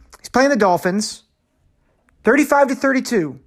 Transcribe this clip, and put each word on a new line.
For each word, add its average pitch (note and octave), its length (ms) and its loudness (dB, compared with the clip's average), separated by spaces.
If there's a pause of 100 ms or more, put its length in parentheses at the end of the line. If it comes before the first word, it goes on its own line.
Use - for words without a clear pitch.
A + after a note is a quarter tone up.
(200)
he's - 80 -20
playing C4+ 220 2
the C#4 60 0
Dolphins, F#3+ 680 -2 (1000)
thirty-five C#4+ 460 2
to C#4 60 -2
thirty-two. A#3 720 -4